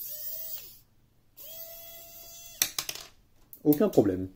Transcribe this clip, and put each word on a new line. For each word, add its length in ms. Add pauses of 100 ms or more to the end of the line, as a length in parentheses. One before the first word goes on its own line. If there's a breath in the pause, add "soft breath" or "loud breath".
(3750)
Aucun 260
problème. 460